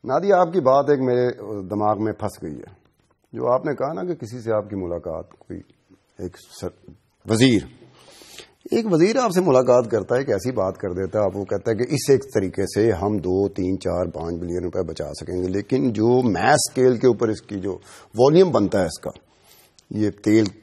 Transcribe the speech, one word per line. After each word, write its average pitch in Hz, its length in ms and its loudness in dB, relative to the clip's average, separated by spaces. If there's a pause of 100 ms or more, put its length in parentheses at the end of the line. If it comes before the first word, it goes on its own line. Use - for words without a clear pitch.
नादिया, 175 300 2
आपकी 180 240 2
बात 135 300 4
एक 143 100 4
मेरे 123 280 2 (400)
दिमाग 104 320 0
में 107 120 -2
फंस 101 320 -8
गई 78 100 -10
है, - 220 -18 (580)
जो 120 200 0
आपने 143 200 -2
कहा 135 180 -4
ना 180 100 -8
कि 175 120 -6
किसी 120 240 -12
से 113 140 -4
आपकी 104 240 -2
मुलाकात, 85 560 -8
कोई - 240 -18 (720)
एक 85 100 -10
सर-, - 580 -16 (360)
वजीर, 113 320 4 (1160)
एक 220 80 -2
वजीर 190 300 4
आपसे 202 240 2
मुलाकात 127 500 4
करता 113 260 0
है, 131 40 2
एक 135 100 -4
ऐसी 110 220 -2
बात 95 240 -2
कर 101 120 -6
देता 92 300 -4
है, 104 60 2
आप 92 100 0
वो 101 100 -6
कहता 101 260 -4
है 107 60 0
कि 120 80 -2
इस 127 260 -4
एक 131 100 6
तरीके 98 460 -2
से 110 240 2
हम 98 280 -2
दो, 92 300 0
तीन, 92 280 -4
चार, 90 300 -4
पाँच 82 280 -8
बिलियन 87 300 -6
रुपए 85 280 -4
बचा 73 160 -8
सकेंगे, 87 400 -6
लेकिन 120 440 -2
जो 120 300 2
mass 120 500 2
scale 127 260 2
के 123 80 0
ऊपर 117 240 2
इसकी 101 260 -8
जो 95 160 -6 (440)
volume 151 360 4
बनता 104 260 0
है 90 80 2
इसका, - 240 -10 (840)
ये 104 180 -2
तेल 107 360 2 (160)